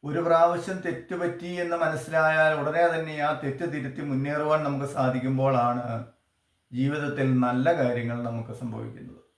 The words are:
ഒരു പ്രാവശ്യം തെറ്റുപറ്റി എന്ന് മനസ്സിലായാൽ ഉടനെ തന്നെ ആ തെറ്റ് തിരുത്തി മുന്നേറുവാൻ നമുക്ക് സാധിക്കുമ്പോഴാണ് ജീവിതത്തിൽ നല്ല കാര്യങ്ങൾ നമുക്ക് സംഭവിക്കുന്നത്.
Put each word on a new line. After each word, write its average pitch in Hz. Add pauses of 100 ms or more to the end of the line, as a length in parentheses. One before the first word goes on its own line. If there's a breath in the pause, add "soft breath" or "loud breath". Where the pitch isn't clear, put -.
ഒരു 156
പ്രാവശ്യം 170
തെറ്റുപറ്റി 175 (140)
എന്ന് 170
മനസ്സിലായാൽ 156
ഉടനെ 156
തന്നെ 160 (140)
ആ - (140)
തെറ്റ് 139
തിരുത്തി 135
മുന്നേറുവാൻ 147
നമുക്ക് 139
സാധിക്കുമ്പോഴാണ് 127 (840)
ജീവിതത്തിൽ 139 (200)
നല്ല 127
കാര്യങ്ങൾ 120 (100)
നമുക്ക് 117
സംഭവിക്കുന്നത്. 113 (160)